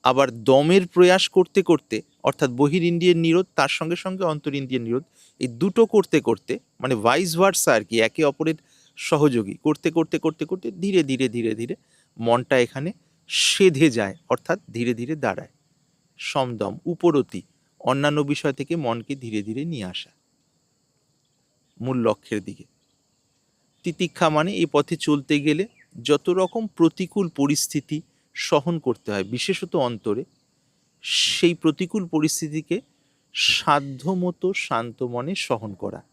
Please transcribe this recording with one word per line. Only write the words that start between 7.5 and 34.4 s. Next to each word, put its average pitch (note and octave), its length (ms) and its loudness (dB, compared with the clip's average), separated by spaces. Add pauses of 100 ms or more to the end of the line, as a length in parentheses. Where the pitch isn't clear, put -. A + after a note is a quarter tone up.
আর G#2+ 100 2
কি, A2+ 160 -4
একে A2+ 240 0
অপরের D#3 340 -2 (400)
সহযোগী B2+ 640 0
করতে D3+ 280 0
করতে E3 280 -2
করতে D#3 260 -4
করতে F#3 260 -8
ধীরে F#3 320 0
ধীরে C3+ 260 0
ধীরে A2 260 -4
ধীরে A#2 200 -8 (420)
মনটা A#2+ 420 0
এখানে C3+ 320 -2 (400)
সেধে D#3+ 600 4
যায়, G#2 240 -4 (140)
অর্থাৎ - 300 -2 (140)
ধীরে A#2+ 220 -2
ধীরে B2 220 -8
দাঁড়ায়। C3 360 -6 (680)
সমদম, A2+ 540 -4 (100)
উপরতি, D#3 560 0 (400)
অন্যান্য C#3+ 400 0
বিষয় C#3+ 320 -2
থেকে C#3 240 -6
মনকে A#2+ 380 -4
ধীরে A2+ 280 -6
ধীরে A2 220 -8
নিয়ে D3 200 -8
আসা - 260 -12 (1700)
মূল B2+ 220 -4
লক্ষ্যের G#2+ 420 -2
দিকে। - 200 -16 (1200)
তিতিক্ষা F3 440 -2
মানে D#3 240 2
এই E3+ 140 0
পথে D3 300 0
চলতে D3 440 0
গেলে D3+ 240 0 (380)
যত C#3+ 260 0
রকম F#3+ 380 -2
প্রতিকূল F3 600 0
পরিস্থিতি D3 720 -2 (380)
সহন D#3+ 420 0
করতে B2 320 -4
হয়, G2 140 -2
বিশেষত D3 520 -6
অন্তরে, A#2+ 460 -2 (1040)
সেই F3 260 2
প্রতিকূল F3 520 -2
পরিস্থিতিকে D#3 720 -2 (580)
সাধ্যমতো D#3+ 1200 -2